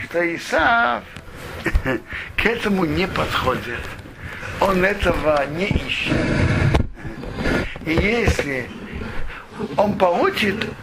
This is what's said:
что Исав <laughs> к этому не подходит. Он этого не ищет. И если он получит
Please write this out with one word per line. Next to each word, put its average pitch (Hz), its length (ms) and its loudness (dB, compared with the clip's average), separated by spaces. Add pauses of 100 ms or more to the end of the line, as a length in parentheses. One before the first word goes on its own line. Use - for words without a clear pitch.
что 170 320 -2
Исав 233 680 2 (600)
<laughs> - 720 -2
к - 80 0
этому 202 400 2
не 160 220 0
подходит. 120 720 -2 (800)
Он 185 240 4
этого 156 640 2
не 170 200 -2
ищет. - 480 0 (1700)
И 156 80 0
если 175 760 2 (1080)
он 202 200 4
получит 202 580 4 (280)